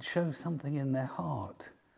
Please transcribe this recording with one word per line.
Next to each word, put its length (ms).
shows 380
something 360
in 160
their 160
heart. 640